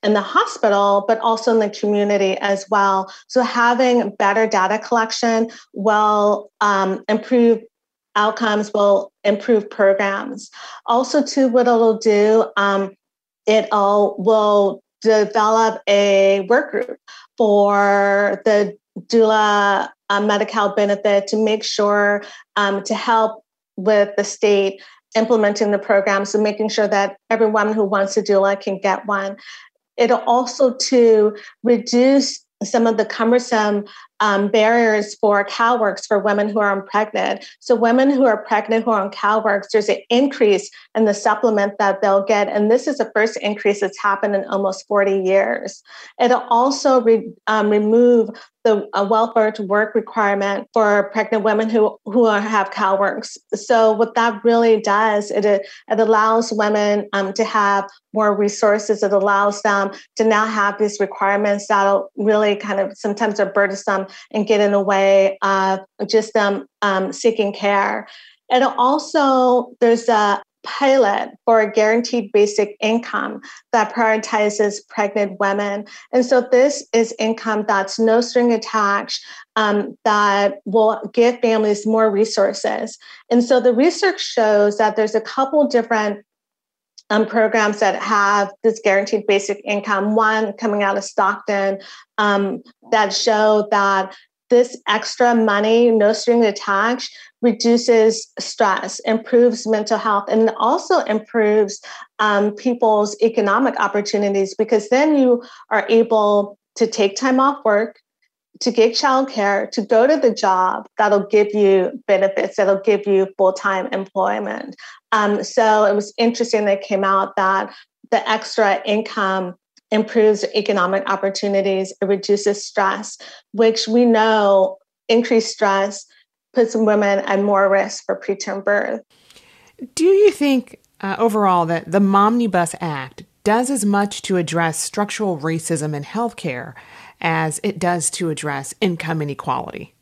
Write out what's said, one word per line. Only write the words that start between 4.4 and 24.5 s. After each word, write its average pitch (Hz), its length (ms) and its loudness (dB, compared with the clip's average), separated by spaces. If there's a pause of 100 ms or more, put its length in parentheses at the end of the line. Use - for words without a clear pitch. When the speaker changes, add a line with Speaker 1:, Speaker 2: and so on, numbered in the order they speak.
Speaker 1:
data 202 320 0
collection 226 720 -2 (240)
will, 208 760 0 (100)
um, 196 480 -2
improve 226 540 2 (540)
outcomes, 214 580 -2
will 202 380 2 (120)
improve 208 460 0
programs. 196 800 -2 (380)
Also, 254 340 0
too, 269 280 0
what 240 180 2
it'll 226 320 2
do, 214 460 2 (120)
um, 196 380 -2 (500)
it 214 260 2
all 202 460 2
will 208 640 2 (200)
develop 220 840 2
a 196 600 2
work 285 220 0
group - 260 -6 (400)
for 202 1080 2
the 208 300 0 (300)
doula, 208 840 2 (220)
uh, 202 100 0
Medi-Cal 208 540 -2
benefit 202 540 0
to 214 100 -2
make 220 260 0
sure, 208 600 0 (320)
um, 196 280 -2
to 220 120 -4
help 220 480 0 (340)
with 202 400 0
the 208 60 -2
state 196 580 0 (340)